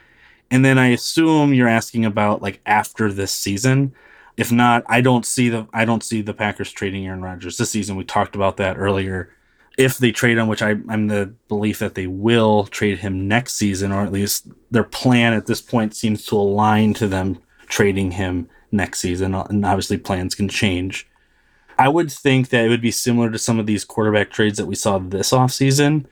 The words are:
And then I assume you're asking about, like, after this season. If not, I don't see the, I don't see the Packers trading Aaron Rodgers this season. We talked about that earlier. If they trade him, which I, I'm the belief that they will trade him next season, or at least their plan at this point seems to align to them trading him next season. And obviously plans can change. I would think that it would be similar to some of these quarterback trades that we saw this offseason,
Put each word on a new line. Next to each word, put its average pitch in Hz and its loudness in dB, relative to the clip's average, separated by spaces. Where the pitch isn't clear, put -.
And 131 4
then 135 6
I 127 6
assume 147 2
you're 123 4
asking 113 0
about, 104 0
like, 98 -6
after 104 0
this 98 -4
season. 131 0
If 113 -2
not, 120 4
I 117 2
don't 123 4
see 123 0
the, 110 -4
I 113 0
don't 113 0
see 110 -4
the 104 -6
Packers 101 -6
trading 98 -6
Aaron 92 -8
Rodgers 90 -10
this 117 -2
season. 101 -4
We 95 -6
talked - -4
about 95 -2
that 95 -2
earlier. 95 -4
If 131 2
they 123 4
trade 117 2
him, 113 0
which 107 -2
I, 107 0
I'm 107 -2
the 104 -2
belief 104 -2
that 104 -6
they 95 -6
will 107 2
trade 101 -2
him 95 -4
next 120 0
season, 98 -2
or 98 -2
at 104 -4
least 101 -4
their 120 2
plan 120 2
at 104 -2
this 113 -4
point 110 -2
seems 107 -4
to 110 -2
align 107 2
to 107 -2
them 95 -2
trading 98 0
him 90 -4
next 95 -2
season. 95 -2
And 101 -2
obviously 95 0
plans 92 -4
can 98 -2
change. 95 -2
I 131 6
would 160 0
think 131 0
that 117 2
it - 2
would 117 0
be 117 0
similar 117 0
to 110 -8
some 113 0
of 107 -2
these 104 -4
quarterback 107 0
trades 104 0
that 95 -4
we 98 -6
saw 98 0
this 92 -4
offseason, 135 2